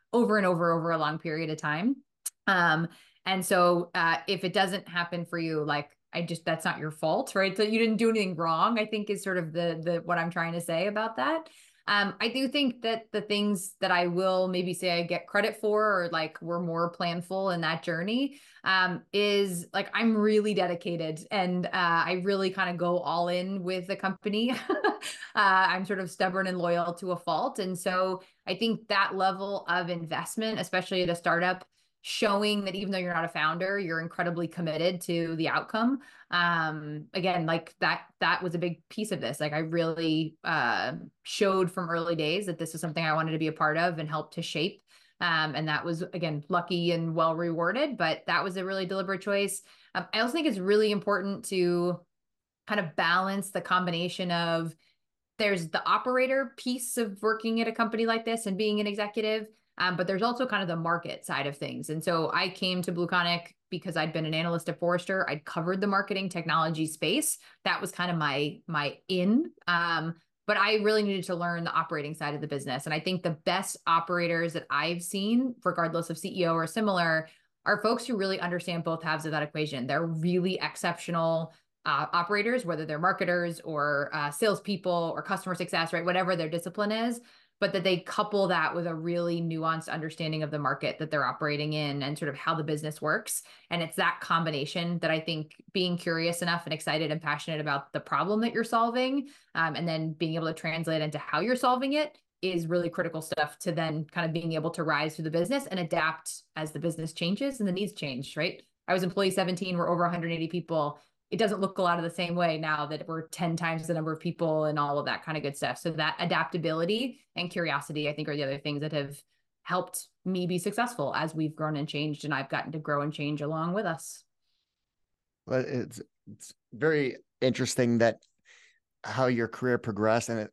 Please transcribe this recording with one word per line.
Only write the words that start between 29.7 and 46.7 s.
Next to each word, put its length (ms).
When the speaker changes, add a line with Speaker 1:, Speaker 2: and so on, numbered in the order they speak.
Speaker 1:
investment, 680
especially 440
at 80
a 40
startup, 480
showing 640
that 100
even 160
though 80
you're 140
not 120
a 40
founder, 500
you're 220
incredibly 480
committed 540
to 340
the 120
outcome. 500
Um, 840
again, 320
like, 360
that, 240
that 220
was 120
a 40
big 300
piece 240
of 80
this. 200
Like, 120
I 60
really, 840
uh, 500
showed 460
from 200
early 260
days 300
that 120
this 160
is 60
something 240
I 80
wanted 200
to 60
be 100
a 40
part 240
of 220
and 100
help 260
to 80
shape. 400
Um, 340
and 140
that 160
was, 180
again, 460
lucky 440